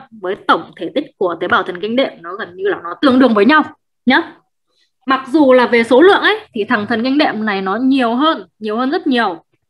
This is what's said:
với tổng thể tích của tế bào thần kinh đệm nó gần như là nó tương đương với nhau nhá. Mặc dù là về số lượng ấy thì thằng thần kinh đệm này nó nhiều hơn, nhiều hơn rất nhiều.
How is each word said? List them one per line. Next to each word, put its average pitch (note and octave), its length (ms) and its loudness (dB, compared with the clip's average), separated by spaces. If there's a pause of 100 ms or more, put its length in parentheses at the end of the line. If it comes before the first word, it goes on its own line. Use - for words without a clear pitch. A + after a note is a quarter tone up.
(220)
với F#3 140 -6 (120)
tổng E3 300 -2
thể F3 180 -10
tích D4 100 -4 (120)
của F3 220 -2
tế - 80 -6
bào G#3+ 160 0
thần F3+ 180 -10
kinh A3 140 -6
đệm C4 160 0 (100)
nó F3 140 -14
gần F#3 200 -14
như F#3 120 -12
là F3+ 160 -2
nó E3+ 180 -10
tương C4 180 4
đương B3+ 140 4
với G#3 120 4
nhau D4+ 180 4 (420)
nhá. C#4+ 280 0 (720)
Mặc C4 220 -2
dù C4+ 260 4
là B3 140 4
về A#3 160 2
số B3 180 4
lượng F#4 200 6
ấy G4 180 0 (140)
thì G3+ 100 -4
thằng G#3 240 -4
thần A3+ 160 -4
kinh C4 140 0
đệm A3 280 -2
này G3 160 -4
nó F#3+ 140 -4
nhiều B3+ 400 0
hơn, C4+ 320 -2 (120)
nhiều G#3+ 180 -6
hơn B3+ 140 -2
rất F4+ 160 -4
nhiều. A#3 360 -2 (260)